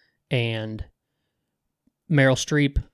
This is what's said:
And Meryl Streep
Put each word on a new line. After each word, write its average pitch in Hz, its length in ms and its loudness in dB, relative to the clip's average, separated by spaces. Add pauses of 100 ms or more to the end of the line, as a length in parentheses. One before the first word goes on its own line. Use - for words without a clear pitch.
(300)
And 110 540 -4 (1300)
Meryl 135 260 4
Streep 143 460 0 (120)